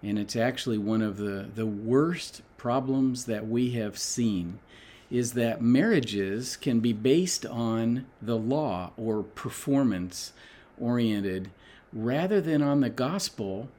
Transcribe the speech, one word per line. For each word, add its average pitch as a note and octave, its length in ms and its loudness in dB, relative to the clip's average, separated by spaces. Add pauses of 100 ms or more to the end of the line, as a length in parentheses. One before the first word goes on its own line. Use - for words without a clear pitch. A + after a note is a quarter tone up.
and G#2 160 -2
it's G#2 160 -4
actually A#2+ 420 0
one G#2+ 240 2
of G#2+ 140 0
the, G2+ 400 -4
the A2 100 -2
worst A#2+ 760 0 (160)
problems C3 640 0
that A2 240 -4
we A#2+ 240 2
have G#2+ 260 -4
seen, G2+ 640 -2 (500)
is A#2+ 220 0
that A#2 300 0
marriages A#2 960 2
can A#2 240 2
be A#2 100 2
based C3+ 540 2
on A#2 600 0 (160)
the A2+ 160 -2
law A2 600 -2
or A2 260 -2
performance A2+ 1080 -2 (440)
oriented G#2 760 0 (420)
rather D3+ 480 0
than D#3 200 2
on C#3+ 200 4
the A#2+ 80 2
gospel B2 880 -4